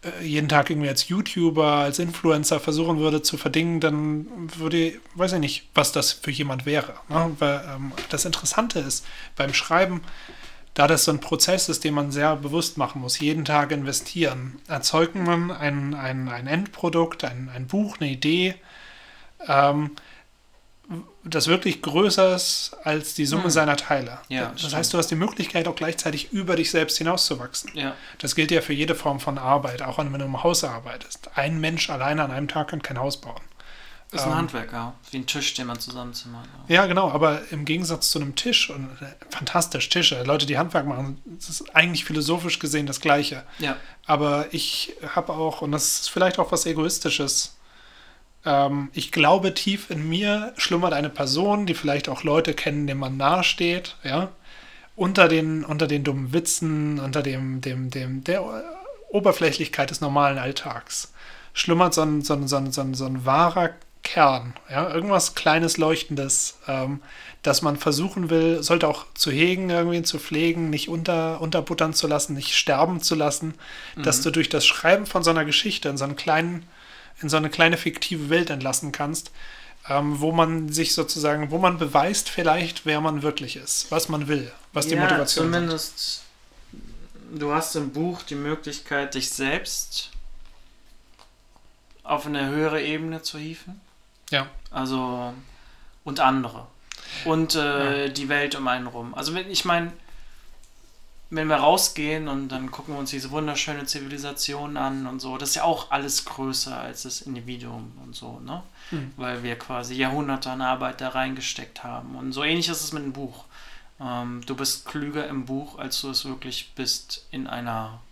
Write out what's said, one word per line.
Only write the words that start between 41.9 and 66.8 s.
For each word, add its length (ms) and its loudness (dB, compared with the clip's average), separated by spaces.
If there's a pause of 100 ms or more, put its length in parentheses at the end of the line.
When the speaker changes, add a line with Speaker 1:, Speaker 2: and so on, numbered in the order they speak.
Speaker 1:
philosophisch 520 0
gesehen 300 0
das 140 -6
Gleiche. 420 4 (160)
Speaker 2:
Ja. 160 -2 (320)
Speaker 1:
Aber 440 4
ich 420 -4 (220)
hab 140 0
auch, 320 -2
und 120 -2
das 280 0
ist 80 -4
vielleicht 300 2
auch 120 2
was 140 0
Egoistisches, 880 -2 (920)
ähm, 480 4
ich 180 -6
glaube, 420 6
tief 360 -2
in 180 -4
mir 500 0
schlummert 360 2
eine 160 0
Person, 560 2
die 80 0
vielleicht 360 0
auch 140 -6
Leute 300 4
kennen, 340 -2
denen 120 -2
man 180 -4
nahesteht, 840 2
ja. 260 0 (680)
Unter 340 8
den, 340 4
unter 240 0
den 160 2
dummen 300 0
Witzen, 680 2
unter 240 0
dem, 380 -2
dem, 280 -4
dem, 360 -6
der 200 0
O-, 160 -8 (500)
Oberflächlichkeit 800 4
des 100 -6
normalen 360 4
Alltags 760 -6 (400)
schlummert 400 4
so 80 2
ein, 200 2
so 120 0
ein, 140 0
so 100 2
ein, 140 0
so 100 -4
ein, 120 -2
so 120 -4
ein 200 -4
wahrer 460 4 (320)
Kern, 500 4 (160)
ja. 240 -2
Irgendwas 420 2
Kleines, 420 4
Leuchtendes, 920 0
ähm, 340 -2 (420)